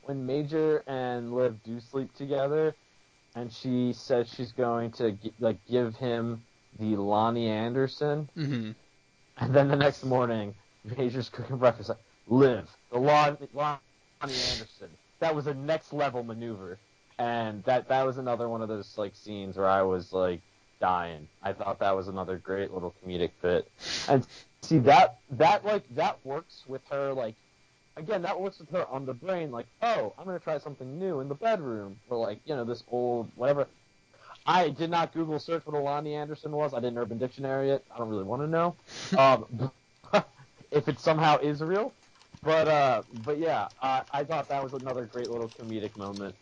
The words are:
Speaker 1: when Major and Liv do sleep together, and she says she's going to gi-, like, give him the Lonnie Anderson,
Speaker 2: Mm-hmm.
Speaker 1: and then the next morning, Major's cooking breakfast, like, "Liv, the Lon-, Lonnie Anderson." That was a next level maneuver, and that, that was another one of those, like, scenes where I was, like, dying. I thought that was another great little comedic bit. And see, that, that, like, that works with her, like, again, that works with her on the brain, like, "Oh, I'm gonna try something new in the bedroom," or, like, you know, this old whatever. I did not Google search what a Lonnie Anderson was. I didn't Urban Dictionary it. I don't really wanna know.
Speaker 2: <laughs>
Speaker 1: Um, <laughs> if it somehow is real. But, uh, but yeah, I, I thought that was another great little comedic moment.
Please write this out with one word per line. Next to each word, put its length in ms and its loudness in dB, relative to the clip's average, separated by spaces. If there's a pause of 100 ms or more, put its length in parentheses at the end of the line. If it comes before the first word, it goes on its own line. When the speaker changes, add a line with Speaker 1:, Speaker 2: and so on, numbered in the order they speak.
Speaker 1:
when 220 -6
Major 600 0
and 460 -4
Liv 300 0
do 160 -8
sleep 360 -8
together, 600 0 (600)
and 160 -8
she 420 0
says 400 0
she's 180 -8
going 400 0
to 220 -2
gi-, 260 -10
like, 180 0 (100)
give 280 0
him 480 -4 (360)
the 180 0
Lonnie 520 2
Anderson, 880 -2
Speaker 2:
Mm-hmm. 340 -4 (680)
Speaker 1:
and 160 0
then 140 8
the 60 4
next 300 2
morning, 480 0 (440)
Major's 320 -2
cooking 280 -8
breakfast, 320 4
like, 80 -4 (300)
"Liv, 420 6 (220)
the 80 -2
Lon-, 380 4 (160)
Lonnie 260 -2 (420)
Anderson." 680 -6 (300)
That 160 0
was 120 -4
a 60 -2
next 400 -4
level 300 -2
maneuver, 540 -8 (420)
and 460 -2
that, 240 2
that 160 2
was 120 -2
another 320 -2
one 140 -4
of 60 -6
those, 280 -8
like, 180 -4
scenes 400 -10
where 140 2
I 140 6
was, 280 0
like, 300 0 (380)
dying. 480 -2 (160)
I 100 -4
thought 260 -6
that 160 2
was 120 -4
another 300 -6
great 360 -6
little 220 -8 (100)
comedic 240 -2 (120)
bit. 280 0 (400)
And 160 6 (380)
see, 160 4
that, 400 8 (120)
that, 320 4
like, 200 0 (120)
that 300 -2
works 420 -10
with 220 -10
her, 240 -2
like, 220 -4 (640)
again, 260 -4
that 180 -4
works 160 -6
with 140 -18
her 160 -2
on 180 -6
the 80 -6
brain, 380 -6
like, 160 -8 (160)
"Oh, 340 0
I'm 80 -16
gonna 140 -6
try 180 -4
something 400 -12
new 220 -4
in 100 -6
the 60 -4
bedroom," 640 -4 (100)
or, 80 -2
like, 280 -4
you 100 -6
know, 80 -4
this 260 -6
old 460 -2
whatever. 320 0 (800)
I 220 4
did 200 -4
not 240 0
Google 240 -2
search 300 -6
what 80 -6
a 40 0
Lonnie 360 -2
Anderson 360 -8
was. 220 0
I 60 -2
didn't 180 -2
Urban 220 -4
Dictionary 500 -2
it. 240 0
I 60 -12
don't 100 -4
really 140 -2
wanna 240 -4
know. 280 0 (200)
Speaker 2:
<laughs> 240 -2
Speaker 1:
Um, 500 6 (420)
<laughs> 120 6 (480)
if 160 2
it 120 -2
somehow 380 4
is 240 0
real. 320 -2 (500)
But, 240 4
uh, 360 4 (200)
but 140 -2
yeah, 300 0 (160)
I, 180 0 (100)
I 120 -2
thought 260 -4
that 140 -2
was 100 -8
another 320 -6
great 240 -8
little 200 -4
comedic 460 -8
moment. 460 -10